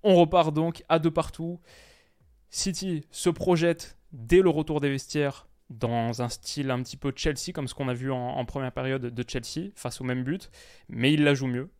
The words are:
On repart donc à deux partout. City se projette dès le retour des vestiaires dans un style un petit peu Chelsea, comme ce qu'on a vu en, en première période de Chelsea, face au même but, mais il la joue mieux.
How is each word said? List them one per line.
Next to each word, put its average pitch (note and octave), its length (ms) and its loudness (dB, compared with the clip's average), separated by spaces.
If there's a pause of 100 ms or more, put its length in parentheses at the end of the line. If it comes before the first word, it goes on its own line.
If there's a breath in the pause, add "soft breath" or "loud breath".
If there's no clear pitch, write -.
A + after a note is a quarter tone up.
On F#3+ 100 8
repart E3 380 6
donc E3 360 -2
à E3 100 4
deux D#3+ 120 2
partout. E3 500 -6 (880 soft breath)
City F3+ 640 -4
se - 180 0
projette E3+ 680 2 (140)
dès B2+ 300 4
le F#3 80 6
retour D3+ 320 -2
des C#3+ 80 0
vestiaires C#3 580 -4 (220)
dans A#2 520 -2
un A#2+ 60 -2
style C3+ 440 -6
un B2 100 0
petit C3 160 -10
peu C#3 180 -4
Chelsea, - 380 -4
comme C#3 140 -6
ce - 60 -10
qu'on C3+ 140 -6
a B2 60 -2
vu B2+ 180 -4
en, B2+ 60 -2
en B2 280 -6
première C3 280 -6
période C3 280 -4
de A#2+ 240 -6
Chelsea, D#3+ 500 -8
face - 260 -10
au - 20 -8
même B2+ 200 -2
but, D#3 260 -6 (400 loud breath)
mais B2+ 240 2
il D3 100 4
la C#3+ 100 6
joue C3+ 140 0
mieux. B2+ 220 -4 (100)